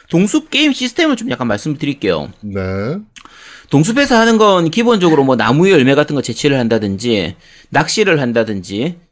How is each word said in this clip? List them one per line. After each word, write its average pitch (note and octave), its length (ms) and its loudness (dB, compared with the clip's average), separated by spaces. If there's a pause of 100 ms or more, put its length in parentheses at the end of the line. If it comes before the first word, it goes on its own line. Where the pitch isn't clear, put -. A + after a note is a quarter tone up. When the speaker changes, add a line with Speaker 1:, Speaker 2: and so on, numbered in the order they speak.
Speaker 1:
동숲 G#3 420 0
게임 C#4+ 200 2
시스템을 C4 460 -2
좀 A#3+ 140 -6
약간 B2 160 -4
말씀드릴게요. G#2+ 840 -4 (120)
Speaker 2:
네. G2 200 -8 (1080)
Speaker 1:
동숲에서 A3+ 460 2
하는 A3+ 220 4
건 F#3 320 4
기본적으로 F3+ 540 2
뭐 C3 120 2
나무 C3 340 2
열매 C#3 260 4
같은 D3 200 0
거 B2+ 60 -2
채취를 C#3 380 -2
한다든지 G#2 760 -2 (340)
낚시를 D#3+ 520 0
한다든지 A2+ 760 -4 (140)